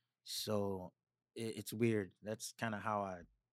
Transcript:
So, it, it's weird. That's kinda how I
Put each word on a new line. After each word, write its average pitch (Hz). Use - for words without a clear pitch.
So, 101
it, 113
it's -
weird. 110
That's 107
kinda 110
how 104
I 92